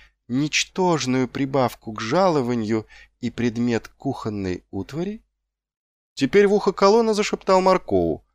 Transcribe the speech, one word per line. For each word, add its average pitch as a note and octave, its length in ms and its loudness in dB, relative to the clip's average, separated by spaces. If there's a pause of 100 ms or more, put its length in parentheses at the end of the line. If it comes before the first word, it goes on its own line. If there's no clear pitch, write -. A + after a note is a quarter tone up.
(280)
ничтожную C3 1000 -2
прибавку C3 680 -2
к G#2 80 -10
жалованию A#2+ 840 0 (340)
и A#2 100 -6
предмет A#2 580 -2
кухонной G2+ 840 -6
утвари?» E3 520 -8 (920)
Теперь G3 340 4
в G3 60 2
ухо G3 200 2
Колона A3 400 4
зашептал G3 480 0
Маркоу. F#2+ 720 0